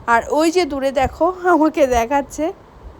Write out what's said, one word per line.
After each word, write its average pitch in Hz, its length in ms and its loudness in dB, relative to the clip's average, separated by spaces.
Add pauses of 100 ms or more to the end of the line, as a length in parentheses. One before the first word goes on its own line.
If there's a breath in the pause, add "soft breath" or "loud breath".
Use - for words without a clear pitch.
আর 233 240 2
ওই 311 200 2
যে 349 140 2
দূরে 269 280 -4
দেখো, 277 420 0 (100)
আমাকে 311 420 2
দেখাচ্ছে। 269 640 -2 (480)